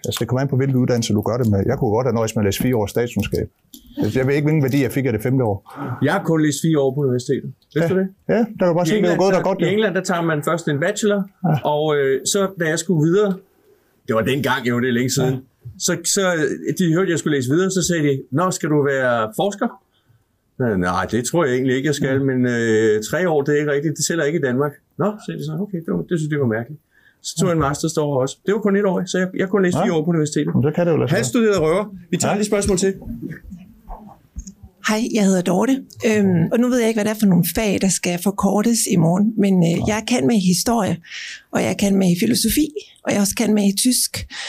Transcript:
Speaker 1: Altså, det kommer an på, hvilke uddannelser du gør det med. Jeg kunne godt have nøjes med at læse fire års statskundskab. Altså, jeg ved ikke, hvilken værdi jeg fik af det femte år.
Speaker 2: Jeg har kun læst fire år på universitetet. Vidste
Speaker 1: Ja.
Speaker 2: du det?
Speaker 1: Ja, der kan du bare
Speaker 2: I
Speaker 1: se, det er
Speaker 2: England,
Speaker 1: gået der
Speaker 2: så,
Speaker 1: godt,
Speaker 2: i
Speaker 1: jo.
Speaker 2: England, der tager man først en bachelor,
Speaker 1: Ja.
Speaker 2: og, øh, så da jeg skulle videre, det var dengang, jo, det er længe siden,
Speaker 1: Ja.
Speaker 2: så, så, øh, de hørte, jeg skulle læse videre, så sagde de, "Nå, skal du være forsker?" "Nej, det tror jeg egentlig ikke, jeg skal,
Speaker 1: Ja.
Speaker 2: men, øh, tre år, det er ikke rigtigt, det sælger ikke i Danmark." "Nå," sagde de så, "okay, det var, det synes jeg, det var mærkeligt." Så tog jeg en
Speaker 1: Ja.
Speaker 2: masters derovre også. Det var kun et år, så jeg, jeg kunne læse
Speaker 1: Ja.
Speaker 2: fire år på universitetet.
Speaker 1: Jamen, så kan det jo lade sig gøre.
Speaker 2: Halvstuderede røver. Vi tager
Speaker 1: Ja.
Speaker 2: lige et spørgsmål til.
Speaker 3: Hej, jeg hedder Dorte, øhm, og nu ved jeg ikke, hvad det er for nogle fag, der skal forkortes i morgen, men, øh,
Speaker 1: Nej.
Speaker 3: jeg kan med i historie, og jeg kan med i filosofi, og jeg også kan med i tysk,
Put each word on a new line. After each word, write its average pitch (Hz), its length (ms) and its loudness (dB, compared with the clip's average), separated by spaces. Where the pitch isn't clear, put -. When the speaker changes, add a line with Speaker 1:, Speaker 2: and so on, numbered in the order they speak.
Speaker 1:
Altså, - 140 -4
det 117 80 -2
kommer 123 140 0
an 139 60 -2
på, 139 80 -2
hvilke 131 220 2
uddannelser 123 360 0
du 104 80 2
gør 104 160 -2
det 123 140 2
med. 98 140 2
Jeg 127 120 0
kunne 120 140 0
godt 120 160 2
have 117 60 0
nøjes 113 220 -2
med 117 80 0
at - 20 2
læse 98 180 0
fire 127 120 2
års 104 140 0
statskundskab. - 580 -2
Altså, 107 160 0
jeg 131 80 0
ved 139 80 2
ikke, 147 100 0
hvilken 156 180 2
værdi 135 180 2
jeg 120 100 0
fik 131 140 -2
af 131 80 0
det 107 80 -2
femte 131 220 0
år. 101 300 -4
Speaker 2:
Jeg 143 100 2
har 165 100 -2
kun 165 200 2
læst 151 180 0
fire 160 180 2
år 135 160 2
på 143 60 -4
universitetet. 131 520 -2
Vidste 151 60 2
Speaker 1:
Ja. 170 120 2
Speaker 2:
du 185 60 2
det? 190 80 0
Speaker 1:
Ja, 185 80 2
der 233 60 2
kan 185 80 2
du 175 60 2
bare 175 100 2
Speaker 2:
I 160 40 0
Speaker 1:
se, - 40 0
det 214 60 2
er 196 60 2
Speaker 2:
England, 175 160 2
Speaker 1:
gået 190 140 2
der 180 60 4
Speaker 2:
så, 156 40 -4
Speaker 1:
godt, 185 180 0
Speaker 2:
i - 20 0
Speaker 1:
jo. 165 60 2
Speaker 2:
England, 202 260 0
der 185 80 -2
tager 175 180 -2
man 160 220 -2
først 165 240 -2
en 147 120 0
bachelor, 202 420 0
Speaker 1:
Ja. 147 260 0
Speaker 2:
og, 151 240 2
øh, 135 280 2
så - 140 0
da 170 140 0
jeg 165 60 -2
skulle 160 280 0
videre, 196 260 2
det 113 80 0
var 110 60 2
dengang, 131 480 -2
jo, 120 120 0
det 127 80 0
er 120 40 0
længe 123 160 0
siden, 127 240 0
Speaker 1:
Ja. 127 60 -4
Speaker 2:
så, 175 260 -2
så, 185 280 0
øh, 160 80 -2
de 170 140 2
hørte, 180 180 2
jeg 156 80 0
skulle 147 180 0
læse 123 120 -2
videre, 180 220 2
så 185 180 -2
sagde 165 180 0
de, 135 140 0
"Nå, 175 200 0
skal 170 180 -4
du 147 140 2
være 127 520 0
forsker?" 202 320 -2
"Nej, 90 340 0
det 117 140 -2
tror 165 200 0
jeg 127 80 0
egentlig 127 220 0
ikke, 135 120 -2
jeg 147 80 0
skal, 139 220 -2
Speaker 1:
Ja. 135 60 0
Speaker 2:
men, 127 220 2
øh, 110 640 2
tre 175 200 0
år, 151 120 2
det 147 140 0
er 147 40 4
ikke 147 120 0
rigtigt, 143 260 -2
det 147 80 -4
sælger 165 180 -2
ikke 151 160 0
i - 20 -4
Danmark." 135 300 0
"Nå," 180 120 0
sagde 165 140 -8
de 143 60 -10
så, 151 60 -8
"okay, 180 200 -8
det - 80 -4
var, 180 80 -2
det 160 60 -8
synes 151 40 -4
jeg, 151 60 -4
det 151 100 -2
var 139 60 0
mærkeligt." 120 240 -10
Så - 180 -10
tog 190 100 2
jeg 170 60 2
en 156 80 2
Speaker 1:
Ja. 139 60 0
Speaker 2:
masters 156 240 -4
derovre 143 280 0
også. 135 240 -4
Det 190 80 0
var 220 60 0
kun 208 160 2
et 202 100 2
år, 185 200 0
så 180 120 -4
jeg, 185 100 0
jeg 190 120 -2
kunne 196 140 2
læse 180 140 2
Speaker 1:
Ja. 165 60 2
Speaker 2:
fire 190 100 2
år 160 120 2
på 170 40 -2
universitetet. 151 420 0
Speaker 1:
Jamen, 123 120 2
så 151 120 2
kan 175 100 2
det 170 60 2
jo 151 60 2
lade 127 120 2
sig 147 60 2
gøre. - 20 2
Speaker 2:
Halvstuderede 220 420 2
røver. 165 260 2
Vi 180 60 0
tager 143 140 0
Speaker 1:
Ja. 180 40 0
Speaker 2:
lige 208 60 0
et 208 60 0
spørgsmål 202 300 0
til. 196 160 0
Speaker 3:
Hej, 214 140 0
jeg 208 120 4
hedder 190 160 4
Dorte, 226 420 0
øhm, 196 440 4
og 226 80 2
nu 247 100 4
ved 254 100 2
jeg 226 80 2
ikke, 226 100 0
hvad 208 80 0
det 214 100 0
er 214 40 -14
for 214 60 2
nogle 175 200 6
fag, 220 260 0
der 190 80 2
skal 175 340 -2
forkortes 208 560 0
i 208 40 2
morgen, 180 420 2
men, 202 160 4
øh, 185 80 4
Speaker 1:
Nej. 170 260 2
Speaker 3:
jeg 214 200 -2
kan 247 200 0
med 240 80 4
i 185 120 2
historie, 185 500 0
og - 120 -2
jeg 208 140 -2
kan 202 180 2
med 190 160 4
i 175 80 4
filosofi, 226 480 0
og - 100 -4
jeg 202 80 0
også 196 140 -2
kan 214 180 0
med 208 100 2
i 196 140 2
tysk, - 500 -2